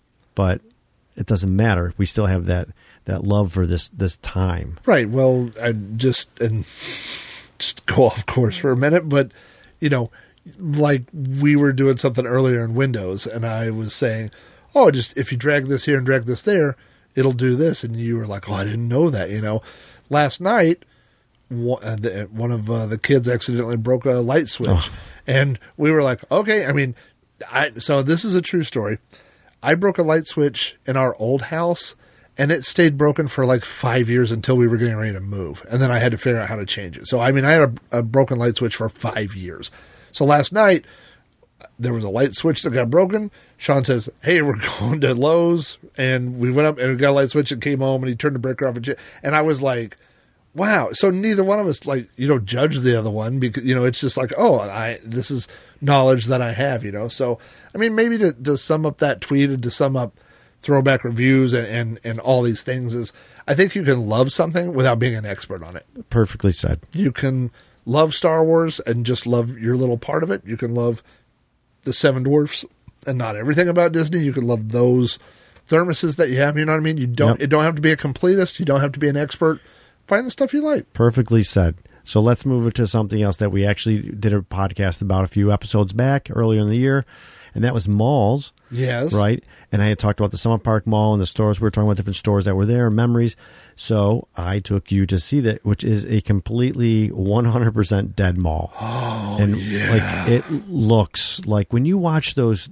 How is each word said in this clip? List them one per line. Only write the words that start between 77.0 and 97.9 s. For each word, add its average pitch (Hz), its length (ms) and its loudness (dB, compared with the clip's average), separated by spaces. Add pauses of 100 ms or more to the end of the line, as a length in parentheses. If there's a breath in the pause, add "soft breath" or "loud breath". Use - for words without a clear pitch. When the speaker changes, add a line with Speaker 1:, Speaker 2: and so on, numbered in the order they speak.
Speaker 2:
don't, 117 320 2
Speaker 1:
Yep. - 20 -16
Speaker 2:
it 147 60 0
don't 151 180 4
have 165 120 0
to 147 60 -4
be 156 100 4
a 151 40 4
completist. 180 640 0
You 175 80 -4
don't 139 140 2
have 139 120 0
to 135 60 -12
be 147 100 0
an 139 80 0
expert. 151 440 -2 (460 soft breath)
Find 220 200 -4
the 247 40 -6
stuff 277 220 -2
you 294 80 0
like. 302 320 -2
Speaker 1:
Perfectly 117 500 2
said. 87 340 0 (280 soft breath)
So - 160 0
let's 117 240 2
move 127 220 0
it 113 80 0
to 120 140 0
something 107 340 0
else 101 140 0
that 104 160 -2
we 98 120 0
actually 104 340 0 (120)
did 104 240 -2
a 104 60 0
podcast 95 600 -4
about 95 240 0
a 92 40 -2
few 101 240 2
episodes 101 400 0
back 135 380 0
earlier 110 300 2
in 104 80 2
the 107 100 0
year, 135 280 2 (480 loud breath)
and 107 80 -2
that 120 120 2
was 101 120 -2
malls. 113 640 2 (200)
Speaker 2:
Yes. 127 420 -2
Speaker 1:
Right? 113 300 2 (260 soft breath)
And 104 120 0
I 104 40 4
had 107 140 0
talked 104 180 0
about 101 140 0
the - 60 -6
Summit 113 260 0
Park 110 220 0
Mall 107 260 2
and 104 100 2
the 90 40 0
stores. 107 340 0
We - 60 0
were 104 40 2
talking 107 160 2
about 104 100 2
different 98 200 -4
stores 101 300 0
that 98 100 2
were 98 100 2
there, 120 240 2
memories. 117 460 2 (400 loud breath)
So 107 500 0 (100)
I 92 220 -2
took 98 320 -4
you 98 160 2
to 90 140 0
see - 200 -2
that, 110 240 -2
which 104 200 0
is 107 220 0
a 110 160 0
completely 113 840 0
one 104 360 0
hundred 117 280 2
percent 101 440 0